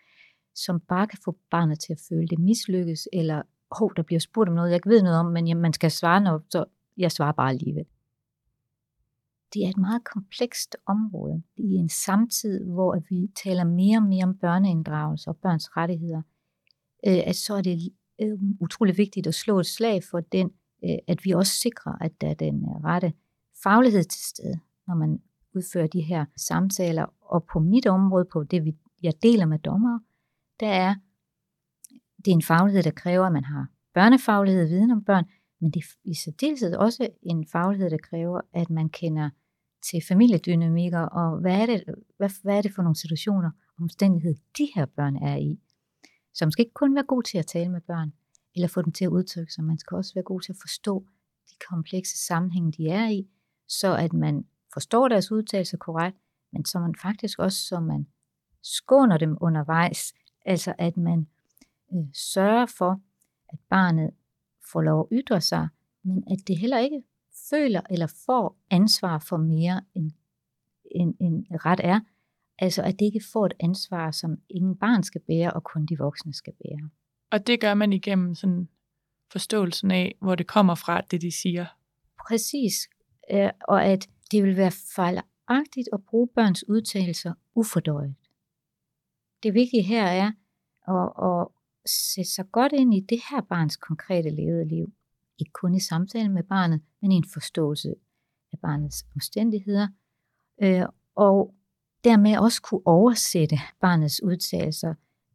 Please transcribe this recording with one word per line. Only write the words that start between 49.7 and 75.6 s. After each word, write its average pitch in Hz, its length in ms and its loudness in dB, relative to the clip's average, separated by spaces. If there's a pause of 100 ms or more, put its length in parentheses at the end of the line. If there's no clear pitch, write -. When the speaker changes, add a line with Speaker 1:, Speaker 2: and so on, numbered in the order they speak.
Speaker 1:
skal - 180 -12
også 185 180 -6
være 185 100 -4
god 185 160 -8
til 190 120 -12
at 190 80 -16
forstå - 460 -6 (420)
de - 60 -20 (160)
komplekse 180 460 -6 (100)
sammenhænge, 170 460 -2
de 156 160 -4
er 214 200 0
i, 196 200 -4 (400)
så 180 280 -2
at 165 160 -2
man 151 320 0 (280)
forstår 240 360 0
deres 202 240 0
udtalelser 214 440 -4
korrekt, 170 400 -6 (360)
men - 120 -6
så - 140 -6
man 170 240 -2
faktisk 202 360 -6
også, 190 200 -2
så 175 220 -6
man 147 260 -4 (560)
skåner 262 540 4
dem 151 240 0
undervejs, 160 720 0 (320)
altså 185 340 -2
at 170 180 -2
man, 170 300 0 (680)
øh, 156 220 -4
sørger 214 520 0
for, 190 340 -2 (480)
at 156 100 -16 (120)
barnet 175 400 2 (640)
får 165 100 -2
lov 156 180 2
at 220 200 -2
ytre 202 200 0
sig, 160 280 -2 (340)
men 185 280 -2
at 190 160 -2
det 180 120 -2
heller 240 200 0
ikke 277 240 -2 (480)
føler 277 300 2 (100)
eller 170 160 -2 (200)
får 247 320 0 (120)
ansvar 185 480 2
for - 180 -6
mere, 160 440 0 (140)
end, 156 160 -4 (840)
end, 175 260 0
end 170 300 0
ret 170 320 -2
er. 190 180 2 (580)
Altså, 185 240 -2
at 190 160 -2
det 208 60 2
ikke 208 160 0 (120)
får 214 140 2
et - 140 -2
ansvar, 170 500 -2
som 160 260 -6 (120)
ingen 185 280 -2
barn 220 260 2
skal - 180 -8
bære, 165 320 0
og 165 120 -6